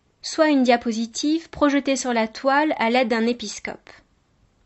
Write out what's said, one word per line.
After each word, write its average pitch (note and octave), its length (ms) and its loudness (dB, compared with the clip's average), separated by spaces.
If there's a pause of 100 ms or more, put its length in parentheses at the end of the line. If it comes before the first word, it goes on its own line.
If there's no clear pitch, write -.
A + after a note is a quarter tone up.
(280)
soit D#4 220 2
une C#4 140 4
diapositive A#3+ 880 0
projetée C#4 440 2
sur B3+ 160 -4
la A3+ 160 0
toile C#4 520 0
à A3+ 100 0
l'aide B3 200 2
d'un A3+ 180 0
épiscope. - 640 -8 (760)